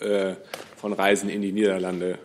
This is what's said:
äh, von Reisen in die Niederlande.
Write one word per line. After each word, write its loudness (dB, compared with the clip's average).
äh, 0
von -6
Reisen 2
in -4
die -2
Niederlande. 0